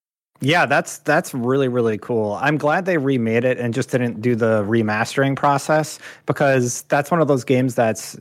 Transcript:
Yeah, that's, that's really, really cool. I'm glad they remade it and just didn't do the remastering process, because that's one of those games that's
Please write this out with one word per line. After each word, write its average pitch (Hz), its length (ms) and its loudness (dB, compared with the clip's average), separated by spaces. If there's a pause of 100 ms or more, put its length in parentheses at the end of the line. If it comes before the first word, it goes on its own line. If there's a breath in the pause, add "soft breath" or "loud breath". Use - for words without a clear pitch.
(420)
Yeah, 151 240 2
that's, 143 340 0
that's 156 340 0
really, 131 340 0
really 117 300 0
cool. 107 440 -2
I'm 147 160 2
glad 151 280 0
they 180 120 0
remade 120 460 0
it 127 160 0
and 120 140 -2
just 127 160 -4
didn't 120 320 -2
do 123 140 0
the 110 280 2
remastering 113 720 0
process, 143 640 0 (280 loud breath)
because 131 560 0
that's 143 280 -2
one 175 80 2
of 147 80 2
those 135 160 2
games 127 320 0
that's 110 460 0